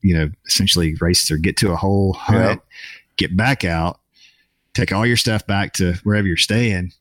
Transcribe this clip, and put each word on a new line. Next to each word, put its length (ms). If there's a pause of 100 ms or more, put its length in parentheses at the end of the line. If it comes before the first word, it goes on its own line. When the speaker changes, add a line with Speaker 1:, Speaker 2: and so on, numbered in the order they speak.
Speaker 1:
you 140
know, 160 (160)
essentially 540
race 300
or 80
get 180
to 160
a 40
hole, 360
hunt, 260 (220)
Speaker 2:
Yep. 40 (520)
Speaker 1:
get 200
back 280
out, 340 (760)
take 180
all 120
your 120
stuff 280
back 300
to 200 (100)
wherever 240
you're 80
staying 640